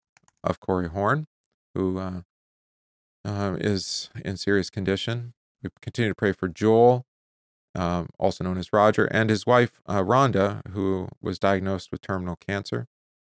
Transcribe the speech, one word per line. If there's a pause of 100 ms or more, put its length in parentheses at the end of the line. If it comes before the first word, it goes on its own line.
(420)
of
Corey
Horn, (480)
who,
uh, (1040)
uh,
is (160)
in
serious
condition. (280)
We (100)
continue
to
pray
for
Joel, (680)
um, (100)
also
known
as
Roger,
and
his
wife,
uh,
Rhonda, (100)
who (140)
was
diagnosed
with
terminal
cancer. (520)